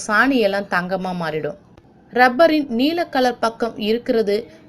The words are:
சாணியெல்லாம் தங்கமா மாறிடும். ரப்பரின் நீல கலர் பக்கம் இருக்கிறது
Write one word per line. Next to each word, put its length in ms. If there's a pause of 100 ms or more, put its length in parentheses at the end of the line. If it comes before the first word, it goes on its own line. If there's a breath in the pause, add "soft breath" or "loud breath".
சாணியெல்லாம் 640
தங்கமா 400 (100)
மாறிடும். 360 (560)
ரப்பரின் 560
நீல 380
கலர் 320
பக்கம் 400
இருக்கிறது 920